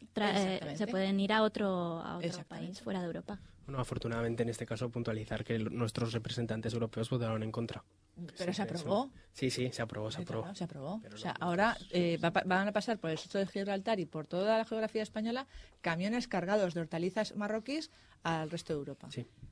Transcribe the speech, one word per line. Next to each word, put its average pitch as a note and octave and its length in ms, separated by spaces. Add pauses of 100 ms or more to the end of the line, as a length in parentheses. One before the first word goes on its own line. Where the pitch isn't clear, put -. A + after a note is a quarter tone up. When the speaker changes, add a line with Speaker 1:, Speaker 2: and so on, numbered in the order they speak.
(140)
Speaker 1:
tra-, G#3 220
eh, G3+ 80 (120)
Speaker 2:
Exactamente. D3+ 220
Speaker 1:
se G#3 100
pueden F#3+ 320
ir G3 140
a A3 100
otro, G#3+ 240 (340)
a E3 160
otro E3+ 100
Speaker 2:
Exactamente. E3 460
Speaker 1:
país - 80
fuera F#3+ 180
de F3 60
Europa. E3+ 340 (260)
Speaker 3:
Bueno, C#3 140
afortunadamente A#2 640
en A#2 60
este A2 160
caso A#2 240
puntualizar A2 540
que A#2 120
el, A2+ 180
nuestros A#2 400
representantes A2+ 600
europeos A2+ 360
votaron A2+ 340
en A2 80
contra. A#2 320 (320)
Speaker 2:
Pero E3+ 200
Speaker 3:
Sí, F#3 80
Speaker 2:
se F3 80
Speaker 3:
eso. G3 120
Speaker 2:
aprobó. G3+ 480 (200)
Speaker 3:
Sí, C3 180
sí, B2 220
se - 100
aprobó, A2 300
se D3+ 60
Speaker 2:
Sí, F3 60
Speaker 3:
aprobó. A2 200
Speaker 2:
claro, G3 120
se - 100
aprobó. D#3 360
Speaker 3:
Pero G#3 140
Speaker 2:
O - 20
sea, F3+ 220
Speaker 3:
no, E3 80
Speaker 2:
ahora, G3 320
Speaker 3:
pues, - 140
Speaker 2:
eh, E3+ 240
Speaker 3:
sí, D#3 40
Speaker 2:
va E3+ 80
Speaker 3:
sí. E3+ 40
Speaker 2:
pa-, - 120
van F#3 220
a G#3 60
pasar G#3+ 260
por E3 100
el D#3+ 60
estrecho - 240
de F#3+ 80
Gibraltar G3 520
y D#3+ 60
por D3+ 220
toda G#3 300
la A3 80
geografía A3 360
española A3+ 460 (320)
camiones G3 480
cargados F#3 460
de E3+ 80
hortalizas F3+ 540
marroquíes A3 540 (340)
al D#3+ 280
resto E3 220
de D3 60
Europa. C#3 300
Speaker 3:
Sí. B2 160 (260)